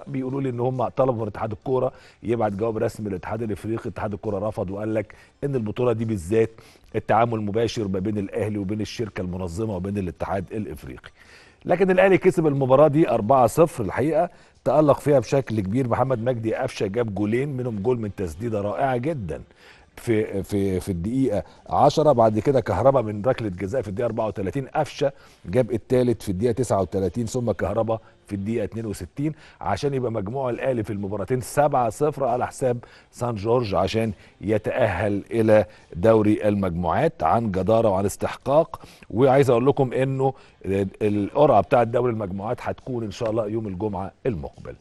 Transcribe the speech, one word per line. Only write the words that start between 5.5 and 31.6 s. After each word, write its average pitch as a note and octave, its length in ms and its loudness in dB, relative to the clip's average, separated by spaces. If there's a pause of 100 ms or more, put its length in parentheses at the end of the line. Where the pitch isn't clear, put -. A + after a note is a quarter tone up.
البطوله A#2+ 380 0
دي A2+ 120 -4
بالذات A2 440 0 (460)
التعامل A2+ 460 2
مباشر G#2 460 -2
ما F#2+ 120 -2
بين G#2 180 -2
الاهلي G#2 400 -4
وبين G#2 240 -4
الشركه G#2 400 -8
المنظمه F#2 540 -6
وبين G2 220 -4
الاتحاد F2+ 540 -4
الافريقي. C#2 600 -12 (540)
لكن F3+ 260 2
الاهلي F#3 260 6
كسب E3+ 300 4
المباراه C#3 400 6
دي D#3 220 4
أربعة A#2 380 4
صفر D3 360 2
الحقيقه، D3+ 460 0 (340)
تالق C#3 360 4
فيها C#3 200 4
بشكل A2+ 400 0
كبير. A2+ 280 0
محمد A#2 360 0
مجدي A2+ 320 -2
قفشه B2+ 320 -4
جاب G#2+ 280 -2
جولين، A2+ 340 0
منهم B2 300 -4
جول A#2+ 200 0
من G#2+ 160 -6
تسديده G2+ 460 -4
رائعه B2+ 360 -2
جدًا A#2 440 -6 (560)
في، G#2+ 460 0
في، G2 360 0
في - 100 -6
الدقيقه G#2 540 0 (260)
عشرة، D3 420 4
بعد A2+ 280 4
كده C3 220 2
كهربا B2 400 2
من G#2 240 -4
ركله A#2+ 240 -2
جزاء G2 320 -6
في A2 60 -8
الدقيقه G#2+ 180 -4
أربعة A2+ 220 -2
وتلاتين، A#2+ 400 -6
قفشه C#3+ 440 -2 (340)
جاب A2 260 0
الثالث B2 500 0
في - 80 -8
الدقيقه G#2 220 0
تسعة A2 300 0
وتلاتين، F#2+ 440 -2
ثم A#2 260 -2
كهربا A2 480 -2 (280)
في G2+ 80 -8
الدقيقه G#2 280 -4
اتنين A2 220 -8
وستين، A2 480 -6 (280)
عشان A#2+ 320 -2
يبقى B2 180 -2
مجموع A#2 380 -4
الاهلي A#2+ 340 -2
في A2+ 100 -8
المباراتين G2+ 480 -4
سبعة C#3 480 2